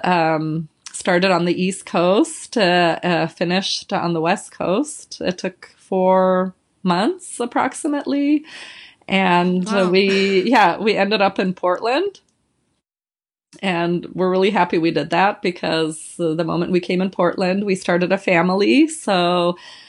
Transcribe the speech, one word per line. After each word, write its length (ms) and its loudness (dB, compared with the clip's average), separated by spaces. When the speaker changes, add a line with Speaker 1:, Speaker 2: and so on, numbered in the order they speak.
Speaker 1:
Um, 640 0
started 400 0
on 140 0
the 180 -2
East 220 -4
Coast, 720 0
uh, 440 2
uh, 260 0
finished 680 -4
on 200 -2
the 80 -2
West 300 -2
Coast. 680 -4
It 160 -2
took 400 -10
four 760 2
months 580 -2
approximately. 1040 -2
And, 600 2
uh, 160 2
Speaker 2:
Wow. 60 2
Speaker 1:
we, 520 2
yeah, 340 4
we 200 0
ended 240 2
up 180 0
in 140 0
Portland. 680 -2
And 520 -2
we're 180 0
really 180 2
happy 300 2
we 100 2
did 220 -2
that 320 0
because 720 -4
the 260 -2
moment 280 -2
we 80 2
came 240 -2
in 80 -2
Portland, 540 0
we 100 0
started 360 0
a 60 2
family. 720 2
So, 680 0